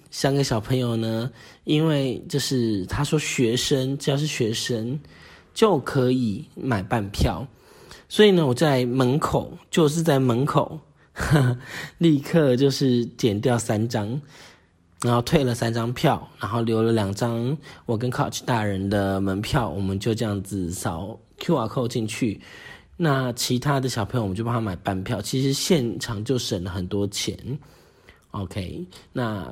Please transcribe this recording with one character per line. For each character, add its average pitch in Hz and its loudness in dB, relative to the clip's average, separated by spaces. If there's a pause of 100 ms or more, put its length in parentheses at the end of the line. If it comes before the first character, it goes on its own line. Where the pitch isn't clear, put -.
(120)
三 139 0
个 139 2
小 117 0
朋 131 -2
友 120 0
呢， 113 -2 (320)
因 156 2
为 135 0
就 147 -2
是 113 0
他 - -2
说 156 0
学 123 2
生， 131 0
只 147 -2
要 139 2
是 151 0
学 113 0
生 120 -4 (540)
就 202 4
可 127 2
以 127 0 (120)
买 117 -2
半 101 -2
票， 95 -2 (640)
所 214 6
以 202 8
呢， 170 6
我 123 2
在 131 4
门 127 4
口， - -2 (140)
就 160 6
是 160 0
在 151 4
门 127 4
口， 147 0 (340)
<laughs> - 0
立 160 4
刻 139 4
就 139 4
是 123 2
剪 107 0
掉 120 2
三 110 0
张， 117 -4 (840)
然 120 2
后 120 4
退 143 2
了 120 0
三 117 -2
张 117 -2
票， 127 0 (120)
然 101 -6
后 117 -2
留 113 2
了 113 4
两 104 0
张 117 -2 (300)
我 117 -2
跟 123 -2
Coach - -4
大 113 -2
人 98 -2
的 98 0
门 98 0
票， 110 0
我 85 -6
们 98 -2
就 113 0
这 120 -2
样 101 -2
子 92 -6
扫 95 -6 (200)
Q 170 0
R 113 0
code 120 -2
进 113 -2
去。 - -2 (560)
那 135 0
其 123 0
他 139 0
的 131 -2
小 120 -2
朋 127 -4
友 113 0
我 101 -2
们 92 -4
就 113 -4
帮 120 -2
他 117 0
买 101 -4
半 95 -4
票， 107 -4
其 131 -2
实 139 2
现 127 0
场 107 -6
就 131 0
省 101 -4
了 90 -6
很 90 -4
多 101 -2
钱。 - -6 (920)
OK， 95 -8 (280)
那 107 -4